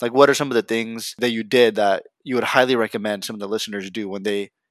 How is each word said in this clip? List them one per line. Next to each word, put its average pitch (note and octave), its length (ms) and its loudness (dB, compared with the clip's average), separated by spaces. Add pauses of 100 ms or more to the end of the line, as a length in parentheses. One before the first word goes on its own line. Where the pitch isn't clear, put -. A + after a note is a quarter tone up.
Like, A#2+ 140 -4
what C#3 160 8
are C3+ 40 2
some C#3 160 -4
of B2 40 0
the A2+ 80 4
things A2+ 560 -6
that B2 100 0
you A2+ 160 -4
did A#2+ 300 4
that G2+ 300 0 (200)
you C3 120 -4
would A2+ 80 0
highly B2+ 300 2
recommend G#2+ 520 -4
some A2+ 100 -12
of G#2 40 -14
the G2+ 80 -8
listeners G2+ 420 -6
do G2+ 180 -8
when G2 140 -8
they G2+ 300 -4 (180)